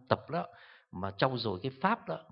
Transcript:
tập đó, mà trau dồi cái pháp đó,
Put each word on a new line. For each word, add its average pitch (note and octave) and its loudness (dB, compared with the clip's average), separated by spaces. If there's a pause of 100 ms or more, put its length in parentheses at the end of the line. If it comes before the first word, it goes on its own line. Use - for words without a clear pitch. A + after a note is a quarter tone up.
tập - 4
đó, E3 -2 (440)
mà F#2 -4
trau B2+ 2
dồi G#2+ -2
cái C3 -4 (100)
pháp A3 0
đó, E3 -8